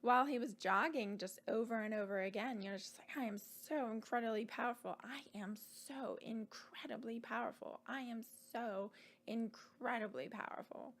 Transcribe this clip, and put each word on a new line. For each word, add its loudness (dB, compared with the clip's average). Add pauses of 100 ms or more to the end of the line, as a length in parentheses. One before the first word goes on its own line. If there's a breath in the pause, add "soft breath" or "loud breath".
while 8
he 2
was 0
jogging, 4
just -6
over 4
and 0
over 2
again, 0
you -2
know, -2
just -8
like, -4
I 2
am -2
so 0
incredibly 2
powerful. -2
I -10
am -4 (320)
so -4
incredibly -6
powerful. -4
I -4
am -4 (300)
so -2 (360 loud breath)
incredibly -2
powerful. -6